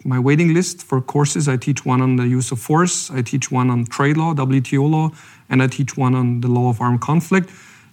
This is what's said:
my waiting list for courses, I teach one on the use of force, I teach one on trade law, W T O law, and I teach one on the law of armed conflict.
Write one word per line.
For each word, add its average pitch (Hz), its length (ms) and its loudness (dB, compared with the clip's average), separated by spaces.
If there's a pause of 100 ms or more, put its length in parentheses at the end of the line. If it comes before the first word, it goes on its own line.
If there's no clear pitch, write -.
my 127 140 -2
waiting 151 340 2
list 180 300 -2
for 131 180 -2
courses, 143 480 0
I 131 80 0
teach 131 300 -4
one 127 160 2
on 127 140 2
the 123 100 0
use 127 260 0
of 123 60 -6
force, 165 520 0
I 131 120 -4
teach - 280 -4
one 127 200 2
on 120 160 0
trade 143 320 0
law, 160 160 0
W 135 260 0
T 139 160 -2
O 139 80 2
law, 156 260 2 (380)
and 131 140 2
I 131 40 2
teach 131 300 -4
one 127 180 2
on 123 280 0
the 123 60 -2
law 123 200 2
of 113 120 -2
armed 120 200 0
conflict. 175 480 0 (440)